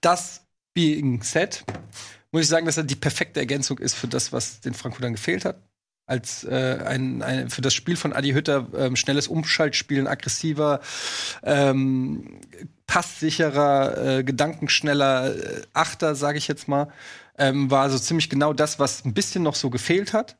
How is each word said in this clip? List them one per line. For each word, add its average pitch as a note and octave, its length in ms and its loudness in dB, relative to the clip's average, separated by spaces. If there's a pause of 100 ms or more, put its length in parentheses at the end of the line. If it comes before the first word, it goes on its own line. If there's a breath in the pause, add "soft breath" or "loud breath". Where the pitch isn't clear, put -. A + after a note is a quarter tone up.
Das - 420 0 (320)
being D3+ 480 2
said, - 420 -2 (680 loud breath)
muss D#3+ 100 2
ich D3+ 60 2
sagen, E3 180 4
dass D#3+ 100 0
er D#3 60 -2
die C#3 140 -2
perfekte - 420 -2
Ergänzung C#3 400 -2
ist - 160 -2
für - 140 -6
das, B2+ 240 -2
was - 280 -6
den A#2+ 140 -6
Frankfurtern A#2+ 380 -6
gefehlt E3 320 -4
hat. - 180 -6 (440)
Als, - 360 -4
äh, C3 420 -2
ein, C3 380 -2
ein, C3 280 -2
für - 100 -6
das B2+ 120 0
Spiel - 240 -2
von D#3+ 160 -2
Adi C3+ 200 0
Hütter, C#3+ 340 2 (100)
ähm, B2+ 200 0
schnelles C#3+ 320 0
Umschaltspiel, D3+ 720 0
ein C3+ 80 0
aggressiver, D3 720 0 (640 loud breath)
ähm, C3+ 960 2 (480)
passsicherer, C#3 1300 2
äh, C3+ 60 0
gedankenschneller, C3+ 1120 2
äh, - 260 -8 (100)
Achter, D#3 440 0
sag C#3+ 180 0
ich D3 140 -4
jetzt - 180 -4
mal, D3 220 0 (500 loud breath)
ähm, C3+ 320 4
war C3+ 200 4
so C3 100 2
ziemlich D#3+ 280 0
genau D3 240 2
das, D3+ 280 0
was D#3 240 0
ein A2+ 100 -2
bisschen F#3+ 300 0
noch D3 100 0
so C3+ 160 -2
gefehlt E3+ 420 0
hat. - 280 -2